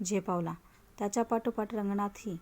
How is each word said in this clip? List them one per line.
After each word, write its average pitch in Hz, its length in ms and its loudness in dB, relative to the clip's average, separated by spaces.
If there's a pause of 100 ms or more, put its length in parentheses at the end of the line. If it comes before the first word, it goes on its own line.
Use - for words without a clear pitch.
झेपावला. 180 480 0 (460)
त्याच्या 202 240 2
पाठोपाठ 226 520 0
रंगनाथही. 202 680 -2